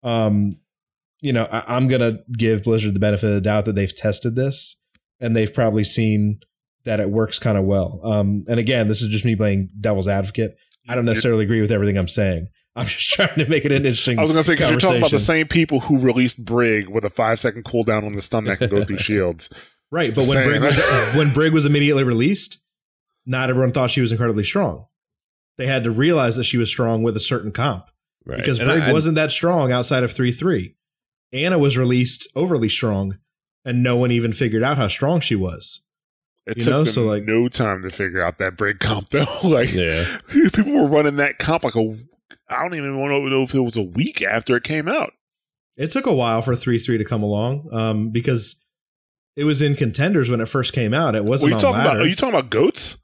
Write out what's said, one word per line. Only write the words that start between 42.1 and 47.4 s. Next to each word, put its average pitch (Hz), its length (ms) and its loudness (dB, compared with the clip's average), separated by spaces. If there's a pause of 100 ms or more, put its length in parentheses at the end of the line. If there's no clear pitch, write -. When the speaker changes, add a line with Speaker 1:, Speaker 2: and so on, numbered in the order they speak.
Speaker 2:
I 123 140 -4
don't 175 120 -6
even 139 240 -6
wanna 139 300 0
know 135 140 2
if 127 120 -4
it 135 60 4
was 120 160 0
a 110 60 -2
week 110 400 -2
after 113 340 0
it 120 80 -2
came 156 240 -4
out. - 240 -4 (640)
Speaker 1:
It 156 160 -6
took 269 140 -2
a 214 80 2
while 117 280 2
for 123 140 0
three 120 220 0
three 113 200 0
to 107 60 0
come 107 180 -4
along, 113 500 -2